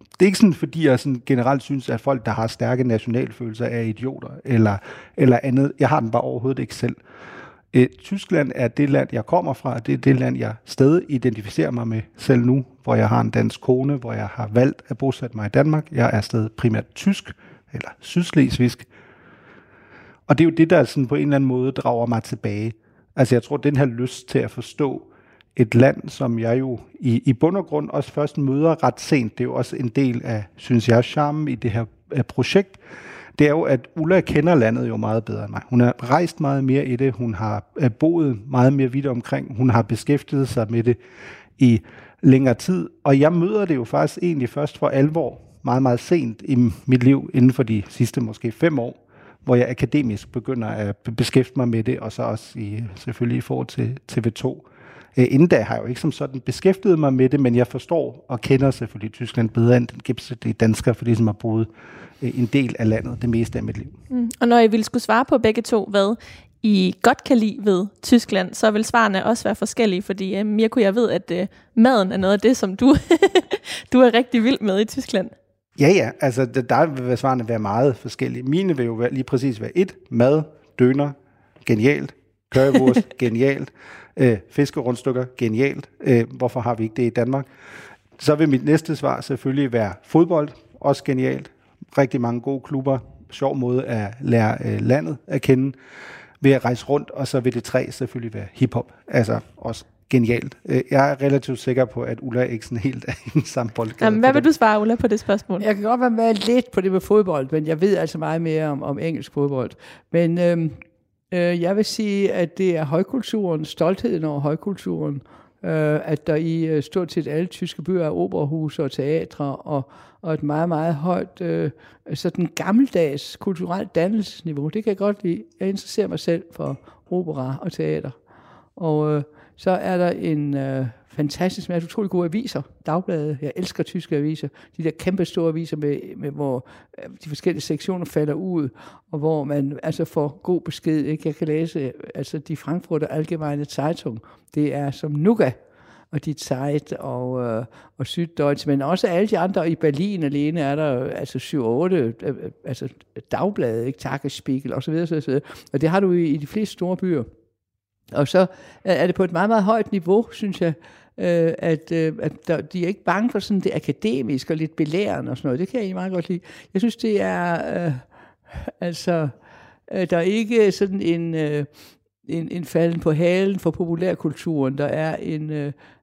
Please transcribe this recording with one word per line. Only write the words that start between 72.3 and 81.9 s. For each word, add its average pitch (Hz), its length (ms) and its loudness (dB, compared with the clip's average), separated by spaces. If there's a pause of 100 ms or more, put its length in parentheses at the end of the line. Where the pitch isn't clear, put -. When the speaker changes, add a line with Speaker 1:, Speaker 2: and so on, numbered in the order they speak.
Speaker 2:
af 202 60 0
det, 240 160 4
som 190 200 -4
du, 269 180 6 (460)
<laughs> - 520 -10
du 254 80 8
er 240 140 8
rigtig 240 300 2
vild 254 160 2
med 196 200 0
i 214 40 4
Tyskland. 214 460 -4 (500)
Speaker 1:
Ja, 143 80 8
ja. 160 220 4 (100)
Altså, 131 220 0
d-, 127 180 0
der 123 260 4
vil 127 320 -2
svarene 127 300 -2
være 113 100 0
meget 110 380 2
forskellige. 123 460 -8
Mine 165 340 0
vil 123 100 -2
jo 117 60 -4
være, 117 220 -2
lige 131 100 -4
præcis 123 360 -2
være 113 180 -4
et, 190 180 0 (140)
mad, 131 320 4 (360)
døner, 135 320 4 (560)
genialt, 135 480 2 (400)